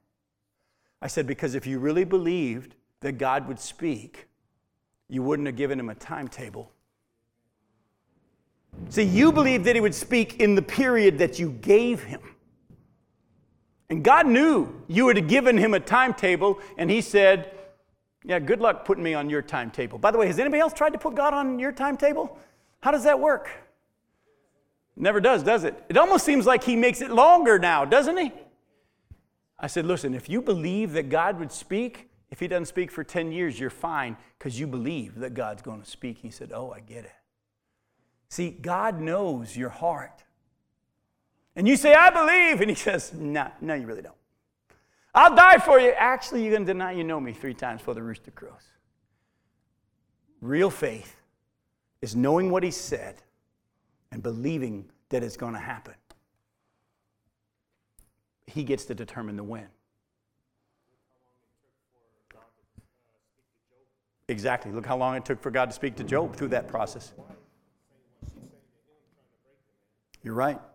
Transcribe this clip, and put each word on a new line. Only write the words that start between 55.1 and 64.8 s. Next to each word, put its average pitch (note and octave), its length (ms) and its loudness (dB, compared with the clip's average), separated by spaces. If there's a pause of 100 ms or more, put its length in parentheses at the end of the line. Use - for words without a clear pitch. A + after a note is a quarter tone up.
it's A2+ 140 -14
gonna A#2 220 -12
happen. A2+ 360 -16 (2500)
He - 180 -12
gets C3 220 -6
to B2 100 -12
determine G#2 400 -14
the G2+ 80 -14
when. G#2 240 -16 (4000)
Exactly. A#2 420 -6
Look A2 140 -12